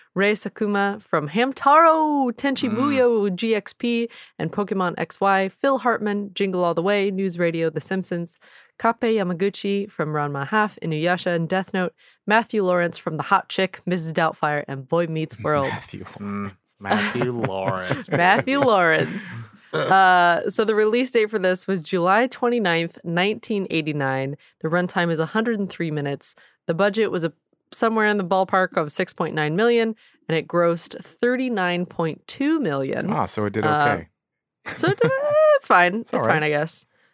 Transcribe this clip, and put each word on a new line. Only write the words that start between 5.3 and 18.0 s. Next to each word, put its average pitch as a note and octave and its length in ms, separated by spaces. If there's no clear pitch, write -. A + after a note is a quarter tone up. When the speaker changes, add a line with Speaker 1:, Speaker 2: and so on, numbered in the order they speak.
Speaker 1:
Phil C4+ 300
Hartman, G#3 560
Jingle F#3 280
All E3+ 120
the E3 80
Way, G3+ 280
News F#3 280
Radio, E3 320
The D#3 100
Simpsons, F3+ 560
Kappei A3+ 320
Yamaguchi G3 720
from D3+ 240
Ranma C#3+ 360
Half, G#3+ 340
Inuyasha, E3+ 540
and E3 120
Death F#3 240
Note, F#3 220
Matthew A3 380
Lawrence F3 340
from D#3 180
The D3 60
Hot - 260
Chick, - 380
Missus E3 260
Doubtfire, D3+ 540
and C3+ 220
Boy E3+ 180
Meets D#3+ 320
Speaker 3:
<laughs> - 60
Speaker 1:
World. C#3+ 240
Speaker 3:
Matthew - 340
Speaker 2:
Mm, - 160
Speaker 3:
Lawrence. G2+ 600
Speaker 2:
Matthew G#2 520
Speaker 1:
<laughs> A#2 140
Speaker 2:
Lawrence, F#2+ 640